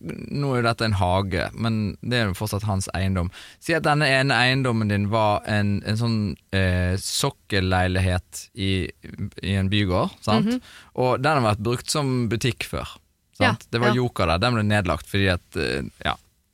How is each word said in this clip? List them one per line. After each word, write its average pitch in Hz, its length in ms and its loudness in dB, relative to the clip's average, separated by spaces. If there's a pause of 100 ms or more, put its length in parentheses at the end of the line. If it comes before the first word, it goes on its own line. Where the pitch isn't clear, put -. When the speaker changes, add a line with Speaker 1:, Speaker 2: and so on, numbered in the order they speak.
Speaker 1:
nå - 540 -4
er 120 80 2
jo 117 60 4
dette 117 160 0
en 110 80 2
hage, 92 640 0
men 110 480 -2
det 117 120 -4
er 117 140 0
jo 90 60 -2
fortsatt 104 300 -4
hans 95 300 -2
eiendom. 92 360 0 (300)
Si 165 140 0
at 160 80 0
denne 151 260 4
ene 135 240 4
eiendommen 123 560 2
din 101 220 2
var 107 340 2
en, 101 400 0
en 104 120 -2
sånn, 110 400 -2 (160)
eh, 90 440 2 (540)
sokkelleilighet 92 1040 0
i, 95 360 -2 (520)
i 98 120 -2
en 95 160 2
bygård, 104 400 0 (100)
sant? - 260 2
Speaker 2:
Mhm. 240 140 0 (360)
Speaker 1:
Og 123 260 0
den 147 180 2
har 117 40 2 (100)
vært 107 100 -6
brukt 120 280 -4
som 127 360 0
butikk 117 400 -2
før, 64 180 -8 (500)
sant? 127 300 0
Speaker 2:
Ja, - 40 -20
Speaker 1:
Det 120 120 0
var 123 100 4
Speaker 2:
ja. 123 80 2
Speaker 1:
Joker 120 260 0
der, 82 120 2
den 120 160 2
ble 110 100 2
nedlagt 101 460 0
fordi 98 220 2
at, - 280 -6
eh, 67 220 -2 (220)
ja, 73 120 -2 (380)